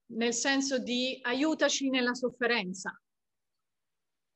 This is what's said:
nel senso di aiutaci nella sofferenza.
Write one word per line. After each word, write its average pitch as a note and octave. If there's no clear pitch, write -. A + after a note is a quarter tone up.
nel A#3
senso C4+
di B3
aiutaci C#4
nella B3
sofferenza. A3+